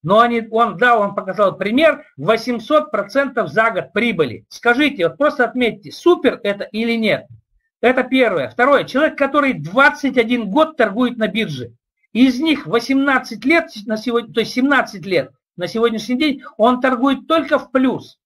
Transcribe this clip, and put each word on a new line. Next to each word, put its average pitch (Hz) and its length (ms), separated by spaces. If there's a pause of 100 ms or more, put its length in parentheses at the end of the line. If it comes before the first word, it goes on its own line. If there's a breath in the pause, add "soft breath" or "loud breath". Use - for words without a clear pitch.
Но 190 160
они, 233 320
он, 220 240
да, 233 240
он 202 160
показал 190 420
пример, 269 460 (140 loud breath)
восемьсот 240 720
процентов 214 580
за 220 220
год 180 220
прибыли. 165 560
Скажите, 240 580
вот - 100
просто 285 280
отметьте, 226 480
супер 339 500
это 202 220
или 233 320
нет? 208 300 (520)
Это 254 220
первое. 233 480
Второе. 254 360
Человек, 311 340
который 277 340
двадцать 262 640
один 226 320
год 311 280
торгует 226 400
на 214 100
бирже, 160 460 (380)
из 247 280
них 311 260
восемнадцать 240 800
лет 330 240 (160)
на 220 120
сегодня, 233 360
то 233 60
есть 220 140
семнадцать 247 520
лет 175 240 (280)
на 175 100
сегодняшний 226 500
день, 294 240 (160 loud breath)
он 247 240
торгует 262 460
только 311 320
в - 100
плюс. 262 560